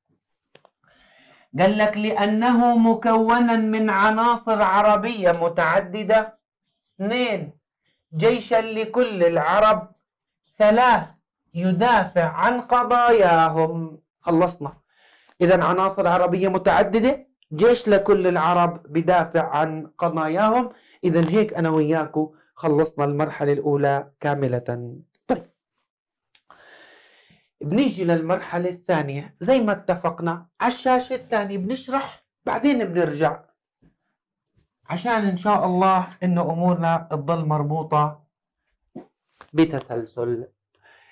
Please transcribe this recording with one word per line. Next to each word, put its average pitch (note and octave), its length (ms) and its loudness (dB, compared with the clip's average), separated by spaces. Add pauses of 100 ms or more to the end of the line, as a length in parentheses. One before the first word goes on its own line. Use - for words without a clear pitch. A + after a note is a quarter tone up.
(1600)
قال G3+ 180 2
لك: G#3+ 200 0
"لأنه A3+ 800 2
مكونًا A3+ 760 2
من A3 340 0
عناصر A3 720 0
عربية G#3 680 2
متعددة." F3+ 1080 -2 (560)
اثنين، G#3 560 -4 (680)
جيشًا A3+ 440 2
لكل A3 600 -2
العرب. F3+ 680 2 (680)
ثلاث، G#3+ 460 4 (500)
يدافع F#3 680 0
عن F3+ 380 0
قضاياهم. E3+ 1400 2 (220)
خلصنا. F3 520 0 (680)
إذن F3 200 6
عناصر F#3+ 460 0
عربية F3+ 400 2
متعددة، F#3+ 800 0 (260)
جيش A#3 360 2
لكل G3 380 4
العرب E3+ 560 0
بدافع E3 720 0
عن D#3 420 -4
قضاياهم. F3 720 -2 (340)
إذن E3 240 2
هيك G#3+ 260 0
أنا E3 160 -2
وياكو D#3 680 -2 (200)
خلصنا D3+ 500 0
المرحلة D3 480 -2
الأولى C#3+ 680 -2
كاملة. B2 760 -4 (340)
طيب. - 160 -4 (2250)
بنيجي F#3 440 -2
للمرحلة E3+ 640 -2
الثانية. D3+ 720 -6
زي B3 220 2
ما G#3+ 100 0
اتفقنا، E3+ 760 -4 (160)
على B3 120 0
الشاشة B3+ 420 -2
الثانية G3+ 420 -4
بنشرح، B3+ 680 -8 (220)
بعدين A#3+ 400 0
بنرجع. D#3 540 -2 (1500)
عشان G#3+ 360 -2
إن F#3 120 -2
شاء F#3+ 280 0
الله F3+ 420 2 (160)
إنه F3 180 0
أمورنا E3 680 -2
تضل D#3+ 340 -4
مربوطة D3+ 800 -2 (1300)
بتسلسل. B2 960 -4 (640)